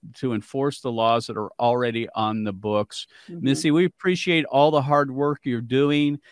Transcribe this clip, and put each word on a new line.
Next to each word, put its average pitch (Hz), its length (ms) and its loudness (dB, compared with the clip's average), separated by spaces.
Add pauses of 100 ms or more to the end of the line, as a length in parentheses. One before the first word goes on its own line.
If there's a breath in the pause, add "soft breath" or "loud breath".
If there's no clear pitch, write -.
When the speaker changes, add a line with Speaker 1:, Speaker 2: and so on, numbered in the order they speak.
(140)
Speaker 1:
to 131 180 -4
enforce 135 480 -4
the 127 120 -6
laws 113 340 2
that 107 100 -8
are 104 220 -6
already 120 560 0
on 110 300 -2
the 101 100 -4
books. 104 520 -4 (220 loud breath)
Speaker 2:
Mm-hmm. 170 160 -10
Speaker 1:
Missy, 143 260 2
we 165 140 4
appreciate 175 640 0
all 143 240 4
the 151 100 2
hard 143 300 2
work 143 340 -2
you're 120 160 -2
doing, 143 580 2 (140)